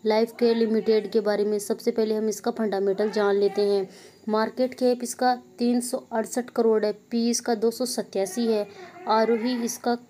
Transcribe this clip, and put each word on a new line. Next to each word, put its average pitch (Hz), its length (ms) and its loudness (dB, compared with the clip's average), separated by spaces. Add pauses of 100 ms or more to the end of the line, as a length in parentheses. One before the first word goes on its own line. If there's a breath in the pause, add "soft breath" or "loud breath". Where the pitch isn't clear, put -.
लाइफ 220 340 2
केयर 233 180 4
लिमिटेड 220 540 2
के 220 100 2
बारे 208 240 0
में। 208 140 0
सबसे 226 320 -2
पहले 220 240 0
हम 220 140 -2
इसका 208 220 -2
फंडामेंटल 196 600 0
जान 202 260 2
लेते 202 260 2
हैं। 202 260 0 (400 loud breath)
मार्केट 226 460 0
कैप 247 280 0
इसका 247 320 0 (240)
तीन 247 220 2
सौ 247 180 -6 (140)
अड़सठ 233 380 -4
करोड़ 220 340 2
है, 214 80 0
पी 233 380 -2
इसका 233 260 0
दो 220 140 0
सौ 233 160 -4
सत्तासी 202 600 -4
है, 214 200 0 (440 loud breath)
आरओई 220 440 2 (100)
इसका 240 320 -2 (140)